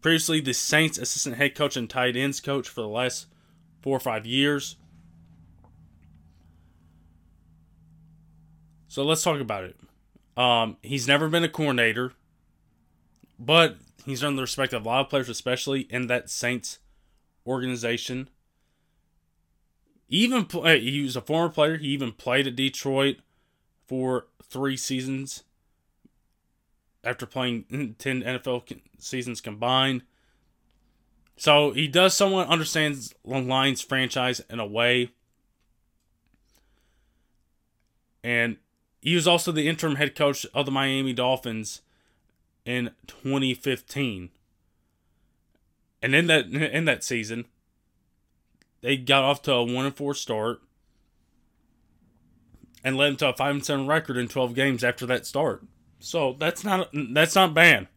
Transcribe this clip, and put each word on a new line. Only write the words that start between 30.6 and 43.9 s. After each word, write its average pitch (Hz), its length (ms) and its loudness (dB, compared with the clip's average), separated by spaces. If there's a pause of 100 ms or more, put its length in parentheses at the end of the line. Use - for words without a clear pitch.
So 147 340 6
he 147 180 -2
does 180 260 4
somewhat 190 340 2
understands 151 640 -2 (100)
the 131 140 -4
Lions 131 420 0
franchise 127 680 -2
in 117 100 -8
a 107 60 -4
way. 120 440 2 (3000)
And 120 360 0 (420)
he 160 140 0
was 165 120 2
also 175 240 4
the 151 160 0
interim 156 300 0
head 143 180 -2
coach 143 380 0
of 139 140 0
the 135 60 -4
Miami 135 420 0
Dolphins 123 680 -2 (840)
in 120 240 -4 (160)
twenty 135 480 -2
fifteen. 120 760 -6 (1700)